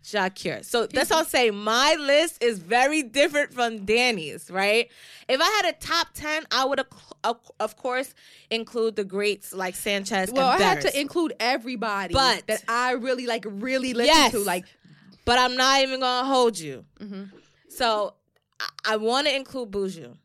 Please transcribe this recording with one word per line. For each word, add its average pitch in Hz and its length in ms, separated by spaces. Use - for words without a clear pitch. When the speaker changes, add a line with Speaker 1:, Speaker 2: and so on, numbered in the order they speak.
Speaker 1:
Jacqueer. 190 600
So 233 220
that's 277 220
Speaker 2:
He 403 40
Speaker 1:
all 320 80
I'm 330 60
saying. 240 280
My 233 440
list 294 420
is 233 160
very 247 460
different 285 500
from 226 320
Danny's, 214 640
right? 202 400
If 269 140
I 403 200
had 339 140
a - 20
top 330 380
ten, 302 340
I 247 160
would, 269 140
of, 254 80
of, 233 120
of 214 160
course, 262 400
include 226 460
the 208 80
greats 196 500
like 185 220
Sanchez 196 560
Speaker 2:
Well, 262 180
Speaker 1:
and 247 140
Speaker 2:
I - 40
had - 120
Speaker 1:
Beres. 247 140
Speaker 2:
to 269 60
include 294 400
everybody 220 720
Speaker 1:
But 247 340
Speaker 2:
that 214 200
I 247 260
really, 247 340
like, 233 200
really 254 460
listen 262 220
Speaker 1:
Yes. 269 160
Speaker 2:
to, 233 80
like. 185 260
Speaker 1:
But 240 120
I'm 254 200
not 269 240
even 262 180
gonna 254 280
hold 247 300
you. 143 280
Speaker 2:
Mm-hmm. 196 240
Speaker 1:
So 214 480
I, - 340
I - 20
wanna 247 360
include 262 380
Buju. 185 560